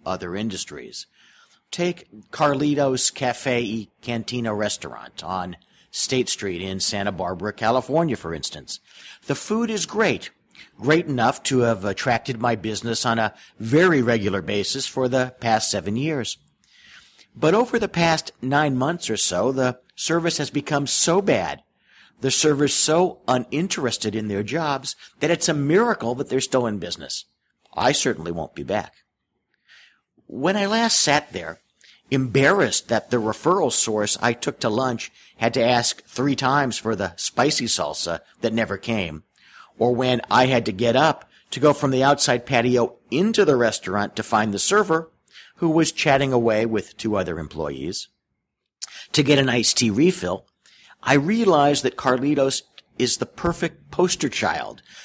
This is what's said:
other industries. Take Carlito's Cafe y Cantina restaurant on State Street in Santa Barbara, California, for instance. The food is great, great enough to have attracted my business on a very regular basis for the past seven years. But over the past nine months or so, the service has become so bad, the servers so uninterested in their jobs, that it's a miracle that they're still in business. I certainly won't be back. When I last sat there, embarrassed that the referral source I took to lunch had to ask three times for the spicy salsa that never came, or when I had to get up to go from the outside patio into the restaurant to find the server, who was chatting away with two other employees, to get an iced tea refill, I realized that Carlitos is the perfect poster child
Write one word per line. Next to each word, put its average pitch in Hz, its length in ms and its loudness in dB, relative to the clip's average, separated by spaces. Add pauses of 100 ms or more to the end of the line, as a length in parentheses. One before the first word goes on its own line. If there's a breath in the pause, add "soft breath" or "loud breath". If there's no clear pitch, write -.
other 90 300 -6
industries. 85 720 -8 (680 soft breath)
Take 175 380 -6 (200)
Carlito's 143 800 0
Cafe 123 540 -2
y 110 240 -6 (140)
Cantina 117 520 -6
restaurant 69 720 -6
on 90 320 -6 (360 soft breath)
State - 360 -2
Street 90 340 -4
in 95 200 -6
Santa 101 320 -2
Barbara, 92 400 -6
California, 127 640 0
for 82 160 -8
instance. - 480 -10 (460 loud breath)
The 139 80 -2
food 226 340 -2
is 214 160 -4
great, 196 460 -2 (460 loud breath)
great 160 280 2
enough 127 380 0
to 131 160 2
have 113 260 2
attracted 113 560 -2
my 120 160 0
business 110 480 -4
on 113 120 0
a 110 160 0 (260 loud breath)
very 147 420 4
regular 104 400 0
basis 107 460 -4
for 127 200 -2
the 127 320 0
past 113 320 0
seven 101 240 -4
years. 139 420 -4 (960 soft breath)
But 156 200 2
over 233 260 2
the 202 80 -2
past 165 540 0
nine 143 340 2
months 147 340 -2
or 110 60 -2
so, 98 380 0
the 127 260 0 (160)
service 165 420 -2
has 143 120 -4
become 143 360 -2
so 175 360 2
bad, 98 420 0 (580 soft breath)
the 131 100 0
servers 147 420 2
so 170 560 2
uninterested 127 840 -2
in 107 140 -4
their 101 160 -2
jobs, 139 540 -4 (240 loud breath)
that 156 100 2
it's 170 160 0
a 165 60 2
miracle 147 600 2
that 135 120 -6
they're 131 140 0
still 123 260 0
in 104 100 -4
business. 85 460 -8 (500)
I 131 200 2
certainly 87 400 -2
won't 82 220 -8
be 76 80 -10
back. 92 300 -4 (1300 soft breath)
When 160 300 -2
I 202 80 0
last 226 340 2
sat 147 320 2
there, 82 300 -10 (500 soft breath)
embarrassed 135 760 2
that 113 200 -2
the 123 120 0
referral 147 500 0
source 107 500 0
I 120 120 2
took - 260 -6
to 117 100 0
lunch 120 440 -2 (240 soft breath)
had 117 160 0
to 123 100 2
ask 120 440 0
three 135 280 -2
times 135 420 0
for 110 160 -4
the 92 220 -4
spicy 131 520 0
salsa 82 520 -4 (220 soft breath)
that 113 100 0
never 110 240 -2
came, 95 480 -6 (540 loud breath)
or 120 180 2
when 127 240 2 (100)
I 127 180 6
had 123 180 2
to 110 80 -2
get 117 240 2
up 151 320 2 (220 soft breath)
to 127 100 -8
go 147 100 6
from 139 200 0
the 131 120 2
outside 135 420 2
patio 123 520 2 (120)
into 202 360 2
the 147 100 4
restaurant 104 600 0
to 107 60 -4
find 107 300 0
the 101 60 -2
server, 180 500 2 (460 loud breath)
who 170 140 0
was 156 240 2
chatting 139 400 2
away 113 320 4
with 110 320 -4
two 107 180 -2
other 87 240 -2
employees, 73 720 -8 (1040 loud breath)
to 151 100 2
get 139 160 4
an 135 80 4
iced 120 300 2
tea 117 120 2
refill, 101 560 0 (560 soft breath)
I 131 120 2
realized 147 720 4
that 135 120 -2
Carlitos 135 680 0 (340)
is 123 200 0
the - 80 -2
perfect - 640 -4
poster 175 380 0
child 67 540 -4 (240 loud breath)